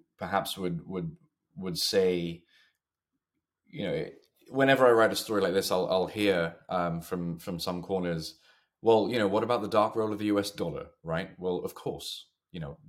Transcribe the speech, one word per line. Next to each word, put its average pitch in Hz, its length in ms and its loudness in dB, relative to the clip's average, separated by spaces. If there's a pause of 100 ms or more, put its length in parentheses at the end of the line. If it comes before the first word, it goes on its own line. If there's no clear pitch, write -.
(180)
perhaps 95 400 -4
would, 87 300 -6
would, 87 280 -8 (420)
would 92 200 -6
say, 85 640 0 (1200)
you - 200 -8
know, 82 200 -2 (440)
whenever 131 380 6
I 120 40 10
write 113 200 6
a 101 40 -4
story 104 260 -2
like 90 120 2
this, 95 180 0
I'll, 92 180 2
I'll 92 180 2
hear, 90 480 0 (140)
um, 87 320 -2
from, 85 380 -6
from 87 200 -8
some 90 220 -6
corners, 87 540 -4 (460)
"Well, 107 280 6
you 120 80 0
know, 104 120 2
what 107 140 2
about 113 180 0
the 104 80 -6
dark 107 260 2
role 110 160 -2
of 104 80 -6
the 107 60 -4
U 101 140 2
S 98 120 -4
dollar?" 82 360 -6 (160)
Right? 82 260 -4 (100)
Well, 92 240 -2
of 92 100 -8
course, - 540 -10 (240)
you 87 80 -12
know, 73 180 -10 (120)